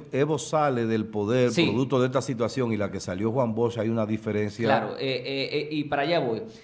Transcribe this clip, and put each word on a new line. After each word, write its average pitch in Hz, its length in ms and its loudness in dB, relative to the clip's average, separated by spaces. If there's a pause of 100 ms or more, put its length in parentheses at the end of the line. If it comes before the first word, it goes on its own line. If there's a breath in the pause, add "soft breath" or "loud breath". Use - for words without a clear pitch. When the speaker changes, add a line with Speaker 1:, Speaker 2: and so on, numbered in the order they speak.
(120)
Speaker 1:
Evo 147 260 2
sale 143 460 2
del 110 220 2
poder, 113 440 2
Speaker 2:
Sí. 160 140 4
Speaker 1:
producto 127 340 2
de 127 80 4
esta 127 140 2
situación, 117 520 -2
y 107 40 0
la 98 140 -2
que 92 100 -6
salió 101 320 -2
Juan 120 220 0
Bosch, 117 240 0
hay 107 100 0
una 113 160 0
diferencia. 107 600 -2
Speaker 2:
Claro, 107 320 2
eh, 131 260 -4
eh, 135 280 -4
eh, 147 180 -2
y 151 140 -2
para 143 180 0
allá 160 180 2
voy. 113 220 -2 (220 loud breath)